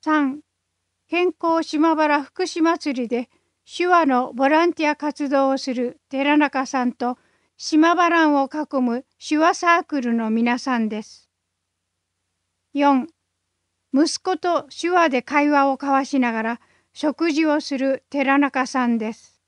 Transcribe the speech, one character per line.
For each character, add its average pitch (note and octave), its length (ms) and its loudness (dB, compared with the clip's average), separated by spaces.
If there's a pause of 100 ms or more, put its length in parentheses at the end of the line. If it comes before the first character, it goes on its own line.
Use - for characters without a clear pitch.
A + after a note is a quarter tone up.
三、 D4+ 380 0 (680)
健 F4+ 280 0
康 E4 240 0
島 D#4 360 0
原 D4 260 0
福 - 200 -8
祉 E4+ 200 -2
祭 D4+ 400 -2
り A3+ 60 -6
で A#3+ 200 -4 (360)
手 - 220 -4
話 F4 180 4
の B3+ 280 0
ボ C4+ 160 0
ラ D#4 160 4
ン F4 80 0
テ D#4+ 100 -4
ィ D4 60 2
ア D4 60 -2
活 D4 340 -6
動 C4+ 200 2
を C4+ 80 0
す C4 160 -6
る A#3+ 260 -4 (100)
寺 C#4 280 2
中 C#4 280 2
さ C4 180 -2
ん A#3+ 100 -2
と B3 240 -4 (400)
島 E4 380 2
原 E4+ 360 4
を C#4 200 0
囲 D4 300 -4
む B3 240 -2 (140)
手 - 180 -2
話 E4 180 4
サ E4+ 240 2
ー F4 40 -4
ク D4 180 -4
ル A#3 120 -2
の A3+ 160 -2
皆 A#3+ 300 0
さ B3+ 180 -4
ん A3 120 -2
で G#3+ 140 -8
す。 - 260 -20 (1400)
四、 C#4+ 340 2 (840)
息 D4 280 0
子 F#4 160 -2
と E4+ 260 -2
手 D#4+ 260 -8
話 E4+ 200 2
で B3 120 0
会 D4 280 0
話 C#4+ 200 4
を C4+ 40 -2
交 C#4 180 -4
わ C4+ 140 0
し C#4 140 -2
な A#3+ 120 0
が A3+ 100 -4
ら A3+ 200 -6 (320)
食 D#4 380 -2
事 D#4 140 0
を D4+ 160 0
す C#4+ 160 -6
る C4+ 320 -2
寺 C#4 280 0
中 C4+ 280 0
さ B3+ 220 -2
ん A#3 100 0
で A3 160 -6
す。 - 340 -20